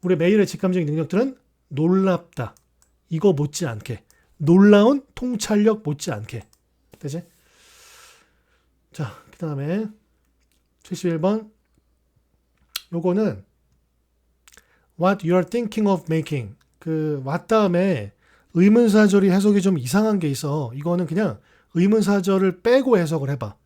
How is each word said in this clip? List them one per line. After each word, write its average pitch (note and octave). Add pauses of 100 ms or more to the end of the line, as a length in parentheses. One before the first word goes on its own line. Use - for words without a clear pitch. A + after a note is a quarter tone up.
우리 F3+
매일의 F3+
직감적인 F#3
능력들은 F3 (320)
놀랍다. F3 (540)
이거 E3+
못지않게. C3+ (340)
놀라운 G3+ (120)
통찰력 G#3+
못지않게. A#2+ (560)
되지? D#3 (1700)
자, B2 (180)
그 -
다음에 E3 (960)
칠십일 E3+
번. G#3+ (1400)
요거는 F3+ (1600)
"What F#3
you E3+
are F3+
thinking A3
of F#3
making." D3 (240)
그 D#3
what D#3
다음에 F3+ (400)
의문사절이 G3+
해석이 G3+
좀 F#3
이상한 G3
게 D#3+
있어. C#3
이거는 E3+
그냥 E3 (340)
의문사절을 G3
빼고 B3
해석을 D3+
해봐. A#2+ (100)